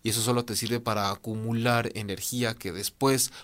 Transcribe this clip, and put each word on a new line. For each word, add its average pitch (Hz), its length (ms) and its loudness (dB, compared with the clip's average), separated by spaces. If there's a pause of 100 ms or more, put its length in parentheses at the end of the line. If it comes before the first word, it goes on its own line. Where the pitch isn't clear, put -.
Y 110 60 0
eso 113 100 0
solo 120 240 2
te 113 100 -6
sirve 113 240 0
para 107 320 0
acumular 117 840 0
energía 110 600 -2
que 95 160 -6
después, 131 640 2 (100)